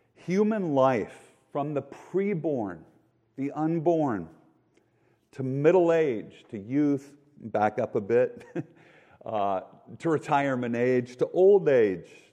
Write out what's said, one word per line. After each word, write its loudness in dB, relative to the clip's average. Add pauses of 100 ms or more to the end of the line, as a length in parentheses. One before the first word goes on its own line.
(160)
Human -2
life, 0 (160)
from -6
the -4
preborn, -4 (560)
the -6
unborn, 0 (1040)
to -8
middle 4
age, -2
to -12
youth, -2 (260)
back -2
up -4
a -2
bit, 0 (120)
<laughs> -8 (640)
uh, -2 (380)
to -4
retirement -2
age, 0
to -2
old 4
age, 2 (240)